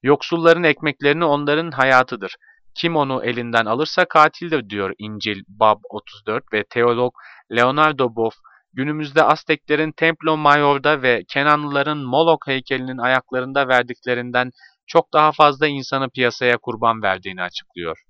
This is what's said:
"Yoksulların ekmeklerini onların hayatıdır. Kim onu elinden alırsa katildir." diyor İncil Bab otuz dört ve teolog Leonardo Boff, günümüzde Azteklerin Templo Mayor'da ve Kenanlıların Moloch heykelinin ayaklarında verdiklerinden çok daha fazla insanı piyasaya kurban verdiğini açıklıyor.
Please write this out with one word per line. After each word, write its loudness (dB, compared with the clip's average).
"Yoksulların 2
ekmeklerini 0
onların 0
hayatıdır. 0
Kim -2
onu -2
elinden -2
alırsa 0
katildir." 2
diyor -4
İncil -8
Bab 2
otuz -14
dört -6
ve 0
teolog 0
Leonardo 2
Boff, -2
günümüzde -2
Azteklerin 0
Templo 0
Mayor'da 2
ve 0
Kenanlıların 0
Moloch 0
heykelinin -6
ayaklarında -2
verdiklerinden -2
çok 0
daha 4
fazla 2
insanı -4
piyasaya 0
kurban -2
verdiğini -6
açıklıyor. -10